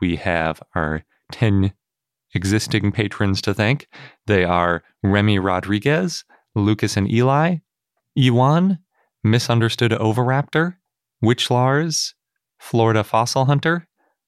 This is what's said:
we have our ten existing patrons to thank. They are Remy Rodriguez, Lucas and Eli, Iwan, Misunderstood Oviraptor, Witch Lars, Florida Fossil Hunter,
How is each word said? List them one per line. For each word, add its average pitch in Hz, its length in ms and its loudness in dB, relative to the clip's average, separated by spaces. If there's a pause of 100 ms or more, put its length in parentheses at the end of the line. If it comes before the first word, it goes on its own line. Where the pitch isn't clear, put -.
we 87 160 0
have 80 440 -2 (140)
our 78 300 -4 (260)
ten 98 400 0 (640)
existing 104 560 -2
patrons 101 520 -2
to 101 100 -2
thank. 110 340 -2 (400)
They 98 160 2
are 87 400 0 (200)
Remy 104 360 2
Rodriguez, 104 840 -2 (280)
Lucas 107 440 0
and 101 120 0
Eli, 143 500 0 (580)
Iwan, 143 640 2 (440)
Misunderstood 117 680 0
Oviraptor, 131 840 0 (480)
Witch 120 280 0
Lars, 135 640 -2 (420)
Florida 113 460 0
Fossil 123 420 0
Hunter, 160 420 0 (400)